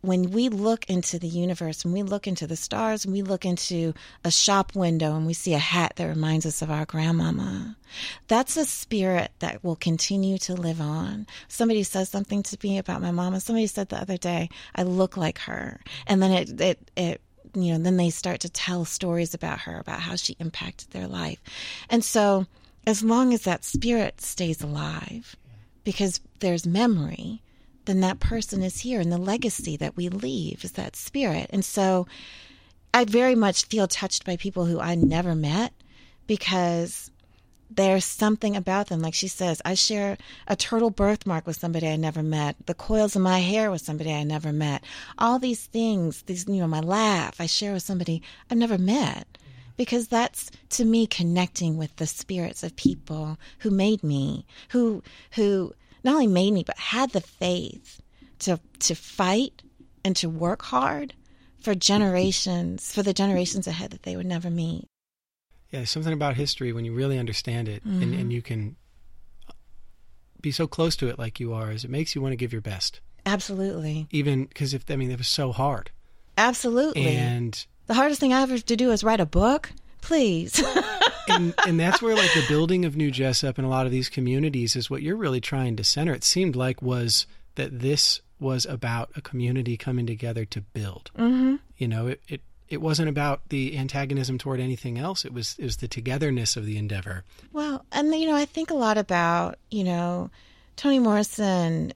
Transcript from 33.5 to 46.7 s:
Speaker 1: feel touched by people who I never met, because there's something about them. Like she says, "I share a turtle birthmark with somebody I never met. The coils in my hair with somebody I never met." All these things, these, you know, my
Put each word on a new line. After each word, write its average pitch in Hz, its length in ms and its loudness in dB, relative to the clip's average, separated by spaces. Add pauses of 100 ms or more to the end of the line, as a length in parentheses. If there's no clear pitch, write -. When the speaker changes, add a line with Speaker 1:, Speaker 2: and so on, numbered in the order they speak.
Speaker 1:
feel 208 220 2
touched - 380 -4
by 180 120 -2
people 185 280 -2
who 170 140 2
I 170 160 0
never 165 400 4
met, 160 380 0 (520)
because 180 840 0 (580)
there's 190 360 4
something 214 500 2
about 190 320 0
them. 165 140 -2
Like 160 140 -2
she 190 120 -2
says, 180 380 -2
"I 196 80 2
share 202 440 0 (300)
a 196 80 2
turtle 226 360 2
birthmark 196 560 0
with 165 120 -6
somebody 165 300 -2
I 156 80 0
never 156 260 -2
met. 151 320 0 (120)
The 175 60 -4
coils 214 420 2
in 190 60 4
my 185 180 4
hair 208 320 2
with 165 100 -4
somebody 156 320 -4
I 151 100 -2
never 151 300 -2
met." 147 300 0 (340)
All 240 220 4
these 247 260 -2
things, 208 580 0
these, 180 240 -6
you 196 140 0
know, 170 60 2
my 156 140 0